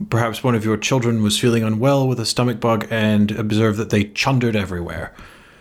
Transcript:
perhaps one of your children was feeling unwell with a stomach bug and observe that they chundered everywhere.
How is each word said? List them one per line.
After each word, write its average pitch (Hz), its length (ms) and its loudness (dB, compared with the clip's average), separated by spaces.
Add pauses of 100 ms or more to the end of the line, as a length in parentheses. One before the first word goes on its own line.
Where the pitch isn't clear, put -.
(100)
perhaps 113 340 -2
one 123 100 2
of 107 100 0
your 110 120 0
children 117 460 0
was 104 180 2
feeling 117 240 2
unwell 131 420 2
with 123 140 -2
a 110 60 -4
stomach 123 340 -2
bug 113 300 0
and 107 420 2
observe 107 460 0
that 107 120 -4
they 101 140 2
chundered 123 500 0
everywhere. 85 600 -6 (460)